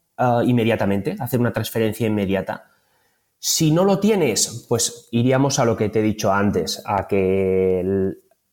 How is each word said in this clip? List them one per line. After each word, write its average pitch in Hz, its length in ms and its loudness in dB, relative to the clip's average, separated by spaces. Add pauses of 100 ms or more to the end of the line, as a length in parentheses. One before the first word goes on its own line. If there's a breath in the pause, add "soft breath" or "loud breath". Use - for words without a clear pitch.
(160)
ah, 120 300 2
inmediatamente, 110 720 0
hacer 120 220 -2
una 117 100 0
transferencia 110 560 -2
inmediata. 98 560 -2 (800)
Si 156 300 0
no 175 140 4
lo 196 140 2
tienes, 165 680 0
pues - 440 -4
iríamos 131 480 2
a 127 60 2
lo 110 120 2
que 107 100 0
te 110 120 -2
he 107 40 2
dicho 107 300 0
antes, 98 520 0
a 98 220 -2
que 95 720 0
el, 95 380 -2 (340)